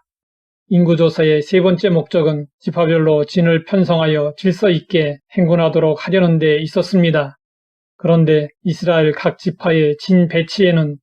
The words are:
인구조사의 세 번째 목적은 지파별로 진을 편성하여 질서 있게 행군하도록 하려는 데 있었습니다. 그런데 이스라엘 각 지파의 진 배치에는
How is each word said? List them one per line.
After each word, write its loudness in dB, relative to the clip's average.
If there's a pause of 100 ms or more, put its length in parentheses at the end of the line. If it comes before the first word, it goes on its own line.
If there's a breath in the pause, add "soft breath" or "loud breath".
(680)
인구조사의 0
세 0
번째 0
목적은 -2 (140)
지파별로 0
진을 0
편성하여 -2
질서 -2
있게 -2 (180)
행군하도록 0
하려는 2
데 2
있었습니다. -2 (640)
그런데 2 (140)
이스라엘 0
각 -4
지파의 -2
진 2
배치에는 0